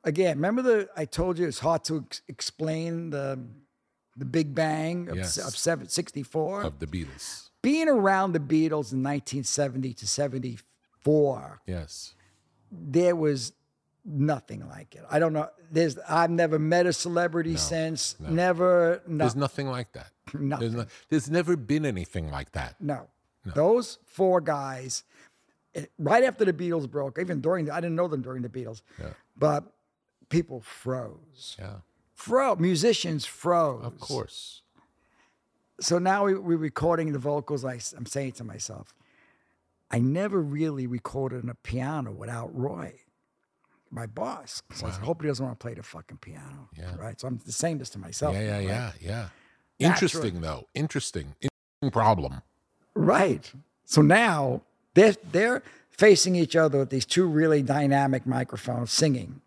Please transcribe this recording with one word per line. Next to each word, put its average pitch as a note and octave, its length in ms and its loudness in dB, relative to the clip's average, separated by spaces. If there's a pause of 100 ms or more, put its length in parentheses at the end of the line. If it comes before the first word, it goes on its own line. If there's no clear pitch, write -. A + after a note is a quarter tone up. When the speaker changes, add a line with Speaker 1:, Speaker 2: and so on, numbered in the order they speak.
Speaker 1:
again, D#3+ 320 2
remember G#3 260 2
the, A3 340 4
I D#3 80 -4
told F3 320 -2
you F3 100 0
it's C#3 120 -6
hard D#3 260 2
to D#3 220 -4
ex-, - 220 -14
explain E3 840 -6
the, C3+ 280 -6 (760)
the C3+ 80 -8
Big C#3+ 300 0
Bang D#3+ 540 -2
of E3+ 80 -6
Speaker 2:
Yes. F2+ 200 -4
Speaker 1:
s-, - 100 -6
of - 100 -8
seven, D#3+ 320 -2
sixty-four? D#3+ 720 -4
Speaker 2:
Of C#2 160 -6
the D#2 80 -6
Beatles. D2 640 -10 (120)
Speaker 1:
Being D#4 280 2
around G3 420 4
the E3 80 0
Beatles D3+ 540 0
in C3 100 0
nineteen C#3 400 -4
seventy C3 500 -2
to - 140 -10
seventy-four, C3 1600 -2
Speaker 2:
Yes. E2+ 480 -8 (560)
Speaker 1:
there E3+ 440 2
was D3 380 0 (500)
nothing C#3+ 640 -4
like - 280 -20
it. - 160 -20
I D3+ 80 2
don't E3 140 4
know. D3+ 140 -2 (240)
There's, D#3 280 2
I've E3 320 2
never E3 260 2
met E3+ 300 4
a E3+ 40 2
celebrity E3+ 600 -2
Speaker 2:
No, D#3+ 60 -2
Speaker 1:
since. D#3+ 640 -4
Speaker 2:
no. A2 100 -10
Speaker 1:
Never. F3 760 4
No. D#3 120 -4
Speaker 2:
There's C3 160 2
nothing C#3 340 -2
like B2 240 -8
that. - 160 -16 (240)
Speaker 1:
Nothing. C#3+ 260 -4
Speaker 2:
There's A#2 140 -2
no, A#2 120 -4 (240)
there's C#3+ 200 0
never E3+ 260 2
been D3 300 -2
anything F2 460 -4
like C#2+ 220 -10
that. C2+ 280 -6
Speaker 1:
No. C#3+ 260 -6 (380)
Speaker 2:
No. F#2 80 -10
Speaker 1:
Those G3+ 540 2
four F#3 340 2
guys, C3+ 640 -6 (720)
eh, D3 100 -8 (140)
right G3 240 4
after A#3+ 220 0
the F#3 60 4
Beatles E3 380 -2
broke, C#3 300 -6
even F3 220 -4
during E3 240 0
the, D3 100 -6
I F3 40 -2
didn't E3 160 -4
know F3 120 0
them D3 160 -4
during B2+ 180 -8
the A#2+ 80 -8
Beatles, A2+ 320 -12 (180)
Speaker 2:
Yeah. - 140 -10 (240)
Speaker 1:
but D3+ 340 0 (580)
people D#3 320 -2
froze. - 1000 -10
Speaker 2:
Yeah. G2+ 160 -12 (400)
Speaker 1:
Fro-, B3 400 0
musicians F3 720 2
froze. D3+ 600 0
Speaker 2:
Of A#2+ 140 -10
course. - 640 -10 (1160)
Speaker 1:
So E3+ 180 0
now F#3+ 280 2
we, G3 100 4
we're F3 220 0
recording D#3+ 560 0
the C#3 60 -4
vocals. C#3+ 460 -4
I, B2+ 100 -6
s-, - 220 -10
I'm A#2+ 80 -10
saying C3+ 280 -6
to A#2+ 100 -16
myself, - 500 -12 (960)
"I A#2 100 0
never F3+ 420 2
really D3 460 -2
recorded B2 560 -6
on A#2+ 60 -6
a A#2 60 -10
piano B2+ 560 -6
without A#2 440 -10
Roy, C#3 380 -6 (960)
my A#2 160 -8
boss." C#3+ 560 -10 (120)
So G2+ 140 -10
I E2+ 40 -6
said, F#2+ 100 -10
Speaker 2:
Wow. A2+ 60 -6
Speaker 1:
"Hope E3 160 -2
he D3+ 40 -2
doesn't C3+ 160 -4
wanna B2 120 -6
play A#2 180 -12
the - 100 -14
fucking - 340 -18
piano." C#3 600 -18
Speaker 2:
Yeah. F2 200 -10
Speaker 1:
Right? A2+ 220 -12
So B2+ 80 -10
I'm B2 200 -6
saying D#3+ 320 -2
this B2+ 120 -12
to G#2 80 -12
myself, F#2 360 -4
Speaker 2:
Yeah, G#2 60 0
yeah, G#2 160 -2
Speaker 1:
right? G2+ 100 -2
Speaker 2:
yeah, A2+ 320 -4
yeah. G2+ 300 -8 (500)
Speaker 1:
That's E3 240 4
Speaker 2:
Interesting, C#3 320 0
Speaker 1:
right. E2+ 80 -6
Speaker 2:
though. F#2+ 320 -6
Interesting. A#2 640 -4
Interesting - 500 -4
problem. F#2+ 500 2 (520)
Speaker 1:
Right. D#3+ 580 4 (340)
So - 180 6
now D#3 580 4 (320)
they're, G3+ 220 10 (160)
they're A3+ 320 2 (260)
facing F#3 460 8
each E3 200 2
other D3+ 240 4
with C3 120 -2
these C3 140 -2
two F3+ 200 4
really D#3 380 4
dynamic C#3 640 2
microphones A#2+ 640 -2
singing. C3+ 560 0